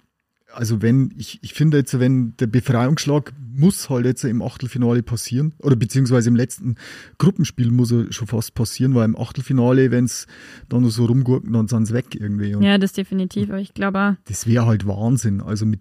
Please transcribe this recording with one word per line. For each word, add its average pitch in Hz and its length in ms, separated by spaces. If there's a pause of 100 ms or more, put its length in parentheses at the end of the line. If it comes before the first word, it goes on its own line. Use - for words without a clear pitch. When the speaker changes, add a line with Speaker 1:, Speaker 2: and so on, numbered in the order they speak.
(540)
Speaker 1:
also 110 280
wenn, 123 340
ich, - 260
ich - 120
finde 151 240
jetzt, 131 200
wenn 127 400
der 127 80
Befreiungsschlag 127 880 (220)
muss 156 360
halt 123 160
jetzt 127 180
im 120 180
Achtelfinale 120 600
passieren, 123 560
oder 135 180
beziehungsweise 120 540
im 120 60
letzten 123 400 (420)
Gruppenspiel 135 520
muss 120 220
er 117 200
schon - 140
fast - 280
passieren, 127 400
weil 117 100
im 110 140
Achtelfinale, 127 720
wenn's 123 360 (420)
dann 123 140
nur 120 80
so 113 140
rumgurken, 127 480
dann 110 160
sind's 110 240
weg 120 260
irgendwie. 208 360
Und 202 80
Speaker 2:
Ja, 202 160
das 190 140
definitiv, 196 580
aber 196 100
ich 202 140
glaube 196 260
auch 202 140 (120)
Speaker 1:
das 101 200
wär 117 200
halt 104 200
Wahnsinn. 104 540
Also 107 260
mit 107 140